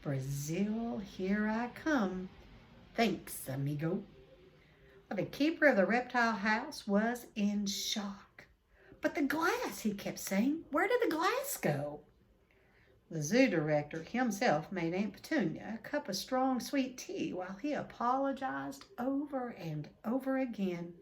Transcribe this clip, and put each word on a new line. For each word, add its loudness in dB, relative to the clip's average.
Brazil, -2
here 0
I 0
come. 0
Thanks, -2
amigo. -2
But -6
the 0
keeper 2
of 8
the 6
reptile 2
house -2
was 2
in 2
shock. -6
But 0
the 0
glass, 0
he 0
kept -6
saying. 2
Where 2
did 4
the 2
glass 0
go? 0
The -4
zoo 6
director 2
himself 2
made 0
Aunt 0
Petunia -2
a -12
cup -4
of -4
strong 0
sweet -2
tea -6
while -6
he -2
apologized -2
over -2
and -6
over 0
again. -2